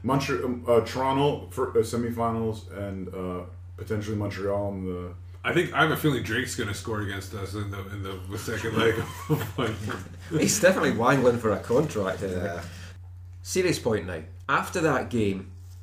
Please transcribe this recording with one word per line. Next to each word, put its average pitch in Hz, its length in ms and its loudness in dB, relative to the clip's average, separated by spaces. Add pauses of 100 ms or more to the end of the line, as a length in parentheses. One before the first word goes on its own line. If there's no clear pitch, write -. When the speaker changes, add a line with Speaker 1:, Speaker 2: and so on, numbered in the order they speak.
Speaker 1:
Montre-, 135 400 0
um, 123 240 -2
uh, 120 140 8
Toronto 135 680 2
for, 127 220 -2
uh, 113 100 8
semifinals 113 960 -2
and, 95 360 -6
uh, 90 280 -4 (340)
potentially 107 400 -2
Montreal 101 580 0
in 95 120 -4
the 90 240 -4 (340)
Speaker 2:
I 120 100 0
think 170 200 2
I 143 100 4
have 156 80 4
a 135 40 2
feeling 147 280 2
Drake's 113 320 -2
gonna 104 180 -2
score 110 280 -4
against 101 320 -6
us 95 200 -8
in 101 180 -4
the, 101 60 -6 (160)
in 101 100 -8
the 95 340 -8
second 110 400 -4
leg 113 220 4
of - 60 -2 (240)
the 151 60 6 (100)
final. 110 300 -2 (680)
Speaker 3:
He's - 180 4
definitely 175 320 6
wangling 123 460 6
for 110 140 2
a 95 80 2
contract, 98 640 2
I 101 60 -2
think. 90 160 0
Speaker 4:
Yeah. 87 180 -4 (800)
Speaker 3:
Serious 180 360 2
point 104 280 0
now. 82 160 -6 (260)
After 175 320 2
that 147 280 2
game, 101 420 0 (320)